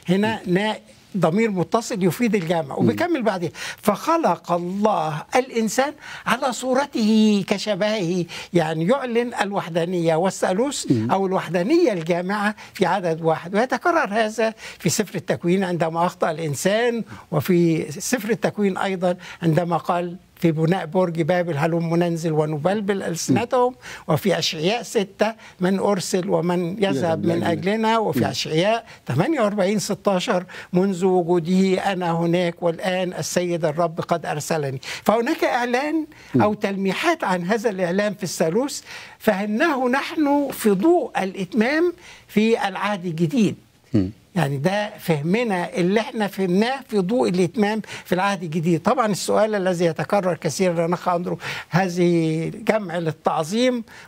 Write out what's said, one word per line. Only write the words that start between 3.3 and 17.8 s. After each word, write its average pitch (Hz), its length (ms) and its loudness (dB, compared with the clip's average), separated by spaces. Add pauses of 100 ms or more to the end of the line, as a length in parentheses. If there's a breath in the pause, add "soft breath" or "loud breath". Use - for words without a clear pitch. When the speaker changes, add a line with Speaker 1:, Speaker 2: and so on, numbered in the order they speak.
Speaker 1:
"فخلق 214 680 0
الله 175 720 -2 (120)
الإنسان 254 580 0 (320 loud breath)
على 254 280 0
صورته 220 920 2
كشبهه"، 196 800 -2 (280 loud breath)
يعني 160 340 0
يعلن 247 440 0 (100)
الوحدانية 175 720 0
والثالوث 196 760 0
Speaker 2:
مم. 117 200 2
Speaker 1:
أو 196 140 0
الوحدانية 190 680 0
الجامعة 180 640 -2 (180 loud breath)
في 185 120 0
عدد 170 360 0
واحد، 160 340 -2
ويتكرر 262 580 0
هذا 220 400 0 (260 loud breath)
في 180 100 0
سفر 196 260 -2
التكوين 175 480 0
عندما 170 420 0
أخطأ 180 260 -2
الإنسان، 196 720 0 (280 loud breath)
وفي 165 600 2